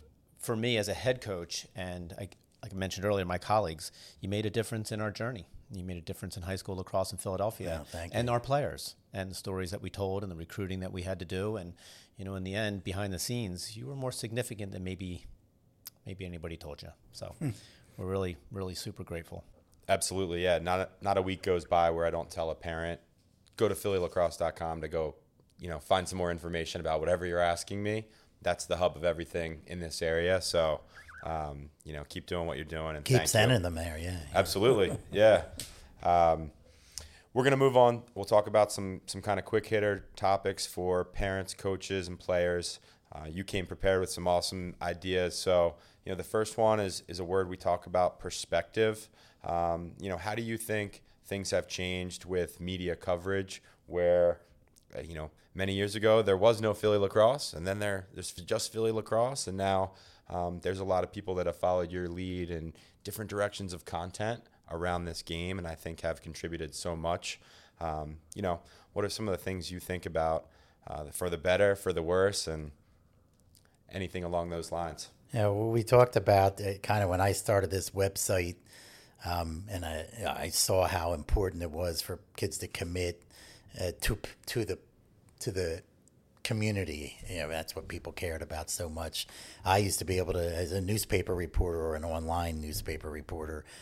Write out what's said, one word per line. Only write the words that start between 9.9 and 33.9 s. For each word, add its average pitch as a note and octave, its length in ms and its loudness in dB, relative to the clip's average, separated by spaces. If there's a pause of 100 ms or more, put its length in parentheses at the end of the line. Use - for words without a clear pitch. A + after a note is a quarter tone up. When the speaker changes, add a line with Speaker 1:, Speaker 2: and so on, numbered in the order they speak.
Speaker 1:
told G2 320 -2
and G2 80 -8
the E2+ 60 -8
recruiting F#2 440 -6
that F#2 120 -6
we F#2+ 100 -6
had F#2 180 -4
to F#2 40 -8
do. F#2+ 320 -4
And, F2 160 -8 (440)
you G2 80 -12
know, G2 100 -6
in F#2+ 100 -6
the F#2+ 100 -4
end, G2+ 300 -2
behind G2 280 -2
the F2 60 -4
scenes, G#2+ 580 -6
you A#2+ 100 -12
were C#3 100 -10
more C3 160 -4
significant G#2+ 600 -6
than F#2+ 120 -8
maybe, F#2 420 -8 (800)
maybe F#2+ 200 -10
anybody E2+ 300 -8
told D2 260 -14
you. F2 80 -14 (220)
So - 260 -12
Speaker 2:
Hmm. D3 120 -2 (460)
Speaker 1:
we're G2 100 -8
really, F#2 300 -2 (160)
really F#2 220 -6
super F#2+ 300 -10
grateful. E2+ 400 -10 (440)
Speaker 3:
Absolutely, F2+ 560 2
yeah. F2 140 6
Not F2+ 220 2
a, F#2 80 0 (120)
not G2 160 2
a F#2+ 60 4
week F#2 200 -2
goes F2+ 220 2
by E2+ 260 6
where E2 160 2
I E2 40 4
don't E2 200 -4
tell E2 200 -2
a D#2 40 -2
parent, E2 460 -6 (560)
"Go A2 120 4
to G2+ 60 2
philly G2 240 0
lacrosse E2+ 400 2
dot E2 180 0
com E2 240 -4
to D#2 80 -6
go, D#2 280 -2 (420)
you F2 100 -10
know, D#2+ 100 -6
find F#2 300 2
some F#2+ 100 -6
more F2 120 2
information E2+ 500 -4
about D#2 200 0
whatever F2 260 2
you're F2 140 0
asking F2 420 0
me." G#2+ 240 -2 (340)
That's F2 240 0
the E2+ 140 -2
hub E2+ 180 4
of D2+ 80 -6
everything E2 600 -2
in F2 140 -8
this E2 200 -6
area. E2+ 400 2
So, D#2+ 400 2 (420)
um, D2 460 -6 (160)
you D#2 80 -12
know, D2+ 160 -8
keep E2+ 160 -10
doing E2+ 220 -2
what D2+ 100 -4
you're D#2 80 -6
doing. D#2+ 320 -6
And D2 80 -10
Speaker 2:
Keep B2+ 140 4
Speaker 3:
thank D#2+ 60 2
you. D#2 40 2
Speaker 2:
sending A2+ 340 6
them F2 120 -2
there, E2 240 -6